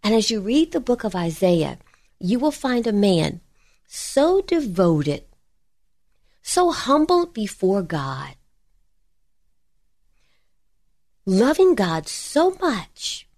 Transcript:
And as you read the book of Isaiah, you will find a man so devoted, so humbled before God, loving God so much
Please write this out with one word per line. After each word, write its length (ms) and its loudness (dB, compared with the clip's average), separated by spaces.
And 100 0
as 160 2
you 120 -2
read 300 0
the 80 -2
book 240 -2
of 120 -4
Isaiah, 600 0
you 200 -2
will 120 2
find 360 -2
a 60 0
man 480 2
so 540 0
devoted, 840 0
so 300 0
humbled 640 0
before 480 -2
God, 540 -8
loving 480 4
God 340 -2
so 520 0
much 680 -6